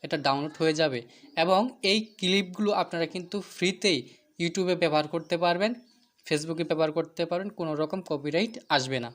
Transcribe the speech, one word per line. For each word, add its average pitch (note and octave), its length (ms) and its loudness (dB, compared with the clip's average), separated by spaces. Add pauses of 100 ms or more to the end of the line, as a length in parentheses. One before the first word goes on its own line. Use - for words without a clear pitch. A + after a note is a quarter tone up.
এটা D#3 120 -2 (100)
ডাউনলোড C#3+ 340 0
হয়ে D#3+ 200 2
যাবে। C3+ 200 2 (420)
এবং F#3 180 6 (300)
এই G#3+ 80 4 (200)
ক্লিপগুলো F#3+ 520 0 (120)
আপনারা E3 320 -2
কিন্তু F3+ 220 -8 (180)
ফ্রিতেই F#3 440 2 (440)
YouTube-এ F3+ 400 0
ব্যবহার D3+ 320 2
করতে E3+ 300 -2
পারবেন, F3 260 2 (560)
Facebook-এ D#3+ 440 -2
ব্যবহার D#3 280 2
করতে D#3+ 320 -4
পারবেন, F#3 180 -2 (100)
কোনো E3 220 -4
রকম D#3 180 -2 (120)
কপিরাইট D#3+ 440 -2 (220)
আসবে C3 280 0
না। A#2 100 -10